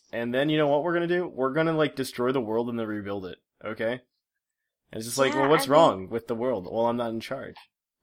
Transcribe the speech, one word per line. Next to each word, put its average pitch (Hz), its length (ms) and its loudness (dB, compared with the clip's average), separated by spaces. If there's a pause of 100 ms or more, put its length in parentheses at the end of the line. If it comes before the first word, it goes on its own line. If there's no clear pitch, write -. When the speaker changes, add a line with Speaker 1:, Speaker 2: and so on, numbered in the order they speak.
(140)
Speaker 1:
and 117 200 -4
then 143 160 2
you 156 80 2
know 151 100 4
what 143 160 2
we're 170 100 0
gonna 170 140 0
do? 175 200 0
We're 131 260 -2
gonna, 160 200 2
like, 156 220 2
destroy 127 360 0
the 135 100 0
world 113 280 0
and 117 100 -4
then 110 80 -4
rebuild 101 380 -6
it." 87 120 -12 (260)
Okay? 113 380 -4 (920)
It's 113 120 -10
just 120 120 -8
like, 135 160 2
Speaker 2:
Yeah, 143 80 2
Speaker 1:
"Well, 139 80 4
what's 165 140 4
Speaker 2:
I 175 40 -4
mean 131 60 0
Speaker 1:
wrong 104 360 6
with 113 180 -6
the 120 80 -2
world?" 113 360 -2
"Well, 117 160 0
I'm 117 100 0
not 117 120 -4
in 113 100 -6
charge." 131 360 -10 (480)